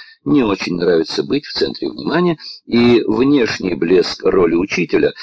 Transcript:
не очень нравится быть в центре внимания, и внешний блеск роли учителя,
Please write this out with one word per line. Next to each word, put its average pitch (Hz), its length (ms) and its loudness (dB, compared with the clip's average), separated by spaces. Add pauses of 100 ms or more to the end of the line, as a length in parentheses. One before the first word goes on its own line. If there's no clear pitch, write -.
(240)
не 143 200 2
очень 95 320 -2
нравится 85 480 0
быть - 220 -4
в - 60 -14
центре - 380 -4
внимания, 165 480 -2 (280)
и 120 400 4
внешний 113 680 0
блеск 85 500 0
роли 90 300 2
учителя, 85 580 -2 (100)